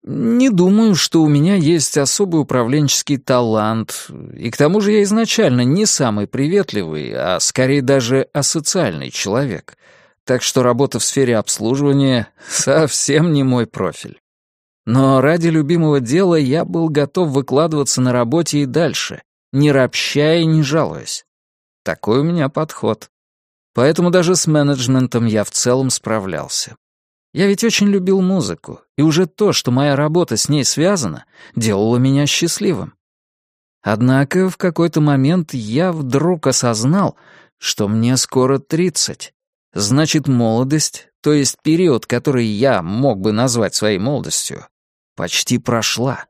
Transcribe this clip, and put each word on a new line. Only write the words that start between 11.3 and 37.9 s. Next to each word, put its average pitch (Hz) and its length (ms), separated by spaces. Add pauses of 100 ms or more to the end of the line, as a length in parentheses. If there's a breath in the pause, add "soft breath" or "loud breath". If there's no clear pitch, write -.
обслуживания 131 920 (100)
<laughs> - 100
совсем 151 880
не 143 80
мой 123 240
профиль. - 540 (680)
Но 131 360
ради 165 260
любимого 156 520
дела 165 360
я 151 300
был 165 240
готов 151 400
выкладываться 139 680
на 127 140
работе 139 460
и 143 80
дальше, - 560 (280)
не 147 200
ропща 143 640
и 165 100
не 160 160
жалуясь. 127 640 (580)
Такой 104 360
у 143 40
меня 165 260
подход. - 600 (640)
Поэтому 170 380
даже 180 240
с - 100
менеджментом 131 800
я 107 180
в - 60
целом 127 400
справлялся. 95 840 (600)
Я 190 120
ведь 202 180
очень 202 240
любил 190 320
музыку, 180 580 (160)
и 139 60
уже 160 240
то, 196 260
что - 180
моя 139 280
работа 151 400
с - 100
ней 143 160
связана, 143 600 (280 loud breath)
делало 110 440
меня 135 300
счастливым. 165 680 (880)
Однако 135 640
в 175 60
какой-то 165 460
момент 151 520
я 131 380
вдруг 156 560
осознал, 127 680 (400 soft breath)
что - 320
мне 117 260